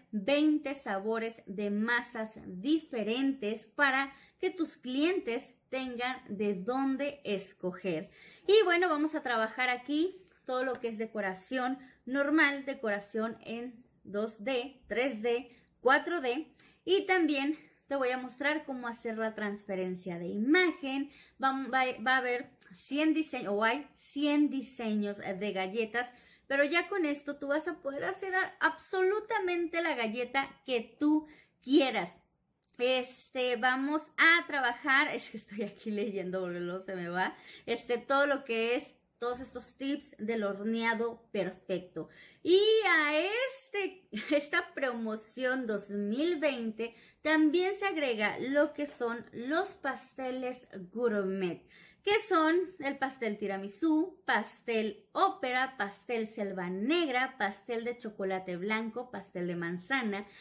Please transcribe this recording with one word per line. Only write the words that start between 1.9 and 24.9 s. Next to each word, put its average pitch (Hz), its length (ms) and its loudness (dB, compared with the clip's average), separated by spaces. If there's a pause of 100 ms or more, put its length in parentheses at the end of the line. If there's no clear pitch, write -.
diferentes 233 1200 -2
para 269 460 0 (260)
que 370 100 0
tus 359 260 -4
clientes 269 800 0 (140)
tengan 254 480 -4 (100)
de 208 260 0
dónde 269 720 -2
escoger. 185 880 -4 (340)
Y 415 200 8
bueno, 349 240 4
vamos 302 260 2
a 294 80 -4
trabajar 240 460 0
aquí 294 520 -2 (240)
todo 254 200 0
lo 254 80 0
que 240 160 -4
es 214 80 -8
decoración 220 840 -4 (260)
normal, 285 600 2
decoración 220 800 -4
en 233 400 -10 (180)
dos 208 400 -6
D, 262 440 -4
tres 226 340 -2
D, 240 280 0 (300)
cuatro 302 420 4
D, 254 320 -2 (320)
y 392 200 2
también 302 520 2 (300)
te 277 100 -4
voy 254 120 2
a 254 80 0
mostrar 285 480 -4
cómo 247 220 -8
hacer 226 300 -6
la 220 180 -4
transferencia 185 800 -4
de 170 100 -6
imagen. 277 840 2 (300)
Va, 269 100 2 (200)
va, 254 120 4 (220)
va 262 100 6
a - 20 6
haber 247 320 -2 (220)
cien 302 420 2
diseños, 254 400 -2
o 208 100 2
hay 247 300 2
cien 294 560 2
diseños 214 680 -2